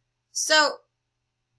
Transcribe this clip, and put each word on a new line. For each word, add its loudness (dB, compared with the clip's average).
So 0